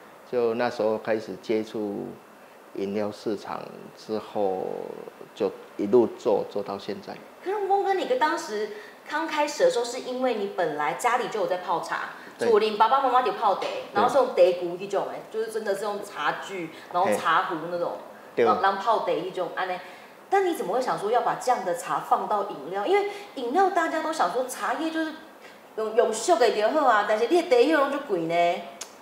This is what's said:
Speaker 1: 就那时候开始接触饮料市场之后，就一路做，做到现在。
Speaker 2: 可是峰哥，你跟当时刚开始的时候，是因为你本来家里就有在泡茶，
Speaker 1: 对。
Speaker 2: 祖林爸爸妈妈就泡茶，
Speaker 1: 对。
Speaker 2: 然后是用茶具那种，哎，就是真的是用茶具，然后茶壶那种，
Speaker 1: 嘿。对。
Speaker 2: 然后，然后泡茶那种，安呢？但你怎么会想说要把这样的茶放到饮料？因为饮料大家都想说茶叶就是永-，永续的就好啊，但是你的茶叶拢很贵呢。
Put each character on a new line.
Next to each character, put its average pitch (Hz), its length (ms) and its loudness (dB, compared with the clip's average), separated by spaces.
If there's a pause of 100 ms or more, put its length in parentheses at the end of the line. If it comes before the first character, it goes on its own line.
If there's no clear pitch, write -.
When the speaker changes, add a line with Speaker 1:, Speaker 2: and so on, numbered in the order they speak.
(320)
Speaker 1:
就 120 220 2
那 120 160 0
时 107 140 -2
候 110 160 2
开 110 200 -2
始 95 220 -8
接 110 220 0
触 101 420 -6 (720)
饮 98 180 -4
料 104 180 -2
市 104 240 -4
场 80 240 -8 (380)
之 107 220 -6
后， 95 480 -2 (640)
就 98 180 0 (260)
一 104 100 0
路 117 180 8 (140)
做， 110 280 2
做 104 140 -6
到 98 160 -6
现 101 240 -10
在。 - 140 -14 (280)
Speaker 2:
可 339 60 -6
是 392 180 -2
峰 392 160 2
哥， 392 120 0
你 339 100 -2
跟 254 140 0
当 302 180 2
时 214 320 -6 (400)
刚 311 160 -4
开 302 220 0
始 - 160 0
的 254 80 6
时 240 80 0
候， 233 40 0
是 254 180 -6
因 254 200 -6
为 247 140 2
你 202 200 -4
本 156 220 0
来 151 160 -2
家 240 240 2
里 220 120 -2
就 220 100 -4
有 175 80 0
在 180 100 0
泡 180 240 -2
茶， - 300 -6 (260)
Speaker 1:
对。 226 100 0
Speaker 2:
祖 220 120 6
林 214 180 2
爸 226 100 6
爸 269 140 4
妈 262 80 2
妈 254 140 4
就 196 80 0
泡 - 240 2
茶， - 60 -4
Speaker 1:
对。 - 80 -4 (220)
Speaker 2:
然 208 120 2
后 247 40 6
是 277 100 0
用 254 100 6
茶 - 80 -6
具 175 440 4
那 202 80 -8
种， 190 240 -2
哎， 156 100 -10 (100)
就 220 100 -4
是 226 60 -4
真 - 180 -6
的 196 80 0
是 208 100 -4
用 202 200 -4
茶 151 300 -4
具， 180 360 -8 (240)
然 175 80 2
后 202 140 4
茶 175 300 2
壶 180 100 -4 (160)
那 175 80 -4
种， 165 140 -2 (420)
Speaker 1:
嘿。 120 80 4
对。 - 20 6
Speaker 2:
然 - 100 6
后， - 60 -2
然 196 100 4
后 196 80 -2
泡 214 200 2
茶 180 120 -2
那 170 200 -4
种， 180 240 -4
安 185 120 -2
呢？ 185 60 -4 (560)
但 392 160 4
你 339 80 0
怎 233 100 -4
么 180 100 -2
会 247 60 2
想 190 200 0
说 196 100 -2
要 233 120 4
把 180 200 0
这 247 100 2
样 226 140 0
的 175 100 -2
茶 - 240 -4
放 - 280 0
到 214 240 0
饮 143 180 -12
料？ 202 160 -4
因 359 100 4
为 403 140 2 (260)
饮 247 160 -6
料 370 200 4
大 320 160 2
家 320 160 -2
都 311 100 -4
想 180 180 0
说 254 140 -2
茶 220 300 -4
叶 320 160 -4
就 320 120 -2
是 311 100 -6 (640)
永-， 220 180 -4
永 226 180 4
续 339 220 2
的 233 160 6
就 208 180 2
好 294 160 4
啊， 208 240 6
但 214 80 2
是 233 100 2
你 339 140 6
的 339 80 -4
茶 254 60 6
叶 285 200 6
拢 277 140 4
很 277 120 -2
贵 185 260 -2
呢。 175 340 2 (400)